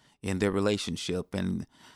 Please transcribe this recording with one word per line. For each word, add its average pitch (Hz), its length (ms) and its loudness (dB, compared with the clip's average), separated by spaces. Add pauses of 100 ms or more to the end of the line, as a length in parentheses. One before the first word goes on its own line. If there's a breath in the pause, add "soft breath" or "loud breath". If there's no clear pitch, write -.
(220 soft breath)
in 95 180 -2
their 101 120 4
relationship. 98 840 0
And 92 340 -2 (280 loud breath)